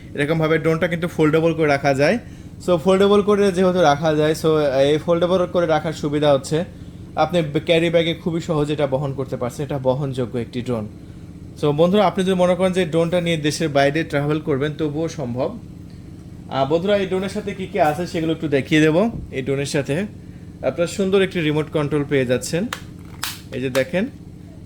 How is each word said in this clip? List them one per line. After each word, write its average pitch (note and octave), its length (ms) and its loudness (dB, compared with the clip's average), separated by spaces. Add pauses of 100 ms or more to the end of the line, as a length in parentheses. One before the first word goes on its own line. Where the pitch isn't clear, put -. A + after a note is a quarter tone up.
(140)
এরকমভাবে D#3 440 2
ড্রোনটা D#3+ 300 0
কিন্তু E3+ 200 -4
ফোল্ডেবল D#3+ 460 4
করে D#3 140 2
রাখা C#3+ 260 2
যায়। D3+ 240 4 (480)
So, F3+ 120 4
ফোল্ডেবল G3 440 4
করে G3+ 300 4
যেহেতু F3+ 280 2
রাখা D#3 340 4
যায়, D3+ 200 2
so D#3 140 0 (320)
এই D3 180 4
ফোল্ডেবল F3 480 2
করে F3 200 0
রাখার D#3 260 0
সুবিধা D3 400 2
হচ্ছে D3+ 320 0 (520)
আপনি D#3 440 0
ক্যারি E3 300 2
ব্যাগে E3 240 2
খুবই E3 260 -4
সহজে D3+ 320 0
এটা D3 140 0
বহন C3+ 260 -2
করতে C3 240 -6
পারছেন। B2 280 -6
এটা C#3 140 -6
বহনযোগ্য C3 600 -2
একটি A#2 240 -6
ড্রোন। A#2 260 -4 (720)
So, D3 120 2
বন্ধুরা, F3+ 340 4
আপনি F#3 180 0
যদি F#3+ 100 2
মনে F3+ 200 4
করেন F#3 180 2
যে F3+ 120 2
ড্রোনটা E3 360 2
নিয়ে E3+ 160 0
দেশের D#3 320 -2
বাইরে C#3+ 360 2
ট্রাভেল D3 360 0
করবেন, D3+ 380 -2
তবুও D#3 300 -2
সম্ভব। B2+ 500 -6 (920)
আহ, C3+ 180 0
বন্ধুরা, F3 280 2
এই G3 100 0
ড্রোনের F#3+ 220 -2
সাথে G3 260 -6
কী F3+ 120 -8
কী F#3 120 -4
আছে E3 280 2
সেগুলো D#3+ 260 -2
একটু D#3 160 -4
দেখিয়ে C#3+ 320 2
দেবো। D#3+ 300 4 (200)
এই C3+ 120 -6
ড্রোনের C3+ 320 -2
সাথে C#3+ 320 -2 (560)
আপনার D3+ 240 0
সুন্দর F#3+ 360 2
একটি F#3 180 0
রিমোট D3+ 320 0
কন্ট্রোল D3 320 0
পেয়ে C3+ 220 2
যাচ্ছেন। B2+ 400 -2 (840)
এই B2 80 -6
যে C3 100 -2
দেখেন, C3+ 360 0 (600)